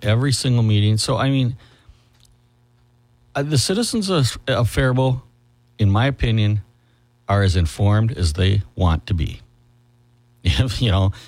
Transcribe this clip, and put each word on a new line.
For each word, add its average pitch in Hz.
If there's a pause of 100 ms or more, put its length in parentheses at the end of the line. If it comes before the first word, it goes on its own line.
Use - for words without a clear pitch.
every 120
single 120
meeting. 107
So, 120
I 135
mean, 131 (1800)
uh, 139
the 147
citizens 196
of, 147 (120)
of 123
Faribault, 131 (560)
in 104
my 110
opinion, 110 (680)
are 101
as 90
informed 104
as 82
they 98 (120)
want 85
to 98
be. 78
<laughs> - (960)
If, -
you 113
know, 95 (160)